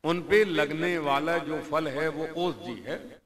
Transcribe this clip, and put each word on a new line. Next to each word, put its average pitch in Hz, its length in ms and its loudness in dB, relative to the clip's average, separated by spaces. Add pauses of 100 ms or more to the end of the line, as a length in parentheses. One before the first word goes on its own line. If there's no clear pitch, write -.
उन 170 180 0
पे 208 240 6
लगने 160 520 0
वाला 151 400 2
जो 156 240 -4
फल 156 260 -2
है 143 200 -2
वो 156 200 -4
औषधि 156 600 -4
है। 156 380 -10